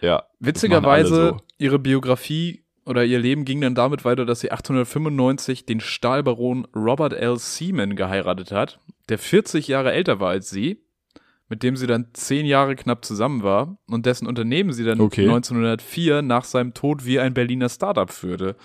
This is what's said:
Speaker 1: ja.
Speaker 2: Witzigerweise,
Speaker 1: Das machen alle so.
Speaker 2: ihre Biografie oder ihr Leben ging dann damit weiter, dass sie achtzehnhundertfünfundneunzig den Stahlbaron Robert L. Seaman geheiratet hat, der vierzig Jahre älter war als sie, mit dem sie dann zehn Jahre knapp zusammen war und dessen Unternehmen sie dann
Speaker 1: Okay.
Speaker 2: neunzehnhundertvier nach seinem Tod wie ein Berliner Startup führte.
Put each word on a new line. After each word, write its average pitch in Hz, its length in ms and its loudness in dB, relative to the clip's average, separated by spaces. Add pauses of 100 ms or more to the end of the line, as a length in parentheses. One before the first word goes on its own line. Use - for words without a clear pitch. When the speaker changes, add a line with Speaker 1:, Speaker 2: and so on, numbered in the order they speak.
Speaker 1:
ja. 87 240 2 (160)
Speaker 2:
Witzigerweise, 151 720 4
Speaker 1:
Das 165 80 4
machen 165 100 4
alle - 100 -2
so. - 60 -20 (140)
Speaker 2:
ihre 139 200 2
Biografie 135 840 -2 (220)
oder 123 180 2
ihr 123 140 2
Leben 131 260 0
ging 135 160 -4
dann 127 140 0
damit 135 300 0
weiter, 123 200 2
dass 117 160 -2
sie - 100 -4
achtzehnhundertfünfundneunzig 135 1160 -2
den 113 140 -2
Stahlbaron 123 920 -2
Robert 127 380 2
L. 120 260 0
Seaman 117 580 -4
geheiratet 92 540 -2
hat, 107 300 -4 (300)
der 110 80 -2
vierzig 170 500 0
Jahre 131 240 0
älter 139 280 0
war 95 100 0
als 95 180 -4
sie, 117 340 -4 (680)
mit 110 120 -8
dem 127 140 2
sie 127 100 -4
dann 120 280 0
zehn 143 320 -2
Jahre 139 300 2
knapp 120 300 -4
zusammen 113 360 -2
war 110 340 0 (100)
und 117 200 -4
dessen 123 200 -2
Unternehmen 123 460 0
sie 117 120 -4
dann 113 160 2
Speaker 1:
Okay. 104 260 4
Speaker 2:
neunzehnhundertvier 120 960 0
nach 123 220 0
seinem 123 300 -2
Tod 143 320 -2
wie 127 140 2
ein 131 140 2
Berliner 123 360 0
Startup 151 400 -2
führte. 90 540 -6